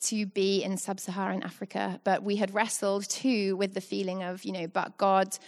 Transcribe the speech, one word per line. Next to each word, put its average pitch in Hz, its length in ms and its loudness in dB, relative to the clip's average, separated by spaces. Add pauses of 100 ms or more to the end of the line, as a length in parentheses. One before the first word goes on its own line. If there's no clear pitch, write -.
to 214 240 0
be 196 360 2
in 190 140 -2
sub-Saharan 190 680 -4
Africa, 190 600 -6
but 190 200 2
we 202 120 0
had 196 180 0
wrestled 202 540 0
too 208 480 2
with 196 180 0
the 196 60 -2
feeling 190 420 -4
of, 185 220 -6
you 190 80 -6
know, 175 160 -4
but 185 300 -2
God, 190 400 6 (100)